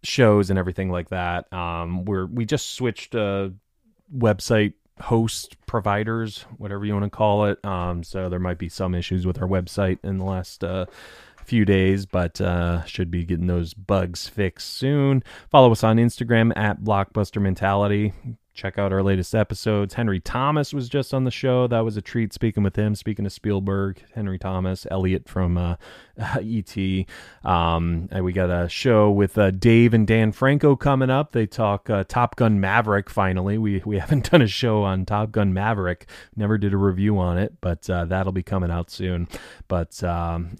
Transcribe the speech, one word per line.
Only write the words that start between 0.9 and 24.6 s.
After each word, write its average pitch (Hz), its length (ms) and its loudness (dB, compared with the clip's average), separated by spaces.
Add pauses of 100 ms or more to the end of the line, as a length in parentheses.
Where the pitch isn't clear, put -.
like 87 180 -4
that. 87 420 -4
Um, 87 540 -6
we're, 95 220 -2
we 120 180 -4
just - 300 -4
switched, 123 400 -6
uh, 98 340 -2 (640)
website 107 580 2 (280)
host - 640 -2
providers, 107 800 -4 (120)
whatever 101 280 -8
you 104 80 -2
wanna 101 160 0
call 104 360 2
it. - 200 -2
Um, 87 380 -4
so 92 260 -6
there 90 100 -4
might 90 200 -4
be 87 100 -8
some 90 260 -4
issues 90 320 -2
with 90 140 -2
our 90 60 -2
website 92 560 -2
in 95 140 -4
the 92 80 -4
last, 92 380 -6
uh, 92 220 -4 (580)
few 110 220 2
days, 98 420 4
but, 90 340 -4
uh, 87 440 0
should 87 260 -6
be 87 120 -2
getting 87 220 -2
those 87 280 -2
bugs 92 540 -2
fixed - 420 -4
soon. 139 540 2 (280)
Follow 127 200 10
us 113 120 0
on 113 140 4
Instagram 117 580 2
at 104 280 -2
Blockbuster 101 580 -2
Mentality. 101 720 0 (420)
Check - 240 -8
out 98 140 0
our 95 100 2
latest 95 320 0
episodes. 104 580 0
Henry 104 260 -2
Thomas 143 540 -2
was 131 140 -6
just 139 260 -4
on 131 120 0
the 123 60 -2
show. 127 360 0
That 117 140 2
was 110 160 -2
a 101 40 -6
treat 113 320 -4
speaking 110 300 -2
with 95 140 0
him. 107 180 0
Speaking 104 300 -6
of 98 80 -6
Spielberg, 98 680 -2 (140)
Henry 98 240 -4
Thomas, 92 500 -4